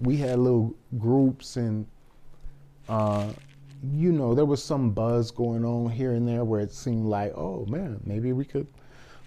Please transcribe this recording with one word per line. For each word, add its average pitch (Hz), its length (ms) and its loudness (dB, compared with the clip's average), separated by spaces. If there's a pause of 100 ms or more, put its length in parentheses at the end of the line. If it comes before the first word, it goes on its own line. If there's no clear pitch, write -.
we 123 160 2
had 127 220 2
little 120 340 4 (240)
groups 131 600 2
and, 107 280 -2 (1040)
uh, 104 380 0 (680)
you 160 180 2
know, 135 220 4
there 143 120 4
was 143 180 2
some 135 280 2
buzz 117 400 2
going 117 340 -2
on 120 260 0
here 123 220 -2
and 120 140 2
there 117 160 0
where 110 180 0
it 101 100 -4
seemed 113 340 -2
like, 104 300 0
"Oh 180 320 -6
man, 127 380 -6
maybe 113 280 -2
we 135 120 -2
could, 143 220 -6 (580)